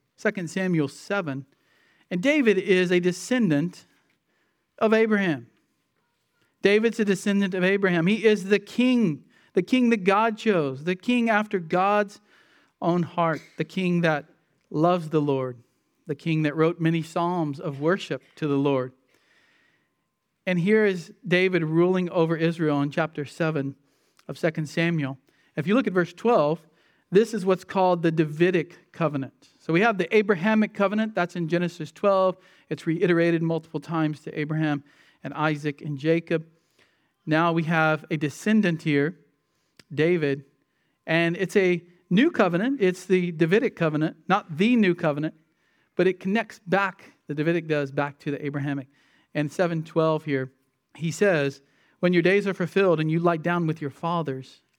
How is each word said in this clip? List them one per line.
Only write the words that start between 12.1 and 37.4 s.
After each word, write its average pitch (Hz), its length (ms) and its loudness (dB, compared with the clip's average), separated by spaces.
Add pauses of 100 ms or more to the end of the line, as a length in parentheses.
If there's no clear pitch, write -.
own 175 200 2
heart, 165 400 -2 (160)
the 160 80 -4
king 175 360 -2
that 156 240 0 (440)
loves 165 400 0
the 151 120 0
Lord, 131 360 -2 (480)
the 147 100 -6
king 156 280 -2
that 147 120 -2
wrote 165 240 0
many 165 220 0
psalms 170 580 -4
of 139 220 -8
worship 160 400 -2 (140)
to 156 120 -6
the 143 100 0
Lord. 135 360 0 (1500)
And 180 140 0
here 214 260 4
is 185 260 -2 (160)
David 180 360 2
ruling 175 480 2
over 165 260 0
Israel 160 440 0
in 143 100 -2
chapter 156 340 -4
seven 147 500 -4 (520)
of 139 100 -12
Second 160 300 -4
Samuel. 160 500 -2 (380)
If 151 100 -4
you 190 80 0
look 247 140 2
at 185 60 -4
verse 180 200 0
twelve, 165 480 0 (500)
this 220 220 4
is 190 120 -4
what's 185 180 0
called 180 380 0
the 165 100 2
Davidic 165 800 -2
covenant. 143 580 -6 (100)
So - 120 -8
we 170 100 2
have 220 160 2
the 180 180 -4
Abrahamic 214 580 2
covenant. 214 400 -2
That's 175 220 -2
in 175 140 -4
Genesis 170 420 -4
twelve. 190 460 0 (320)
It's - 180 -8
reiterated 170 560 2
multiple 165 380 -4
times 156 400 -4
to - 180 -12
Abraham 151 440 -2 (400)
and 135 100 -12
Isaac 151 480 -4
and 147 160 -8
Jacob. 165 480 -2 (800)
Now 165 280 2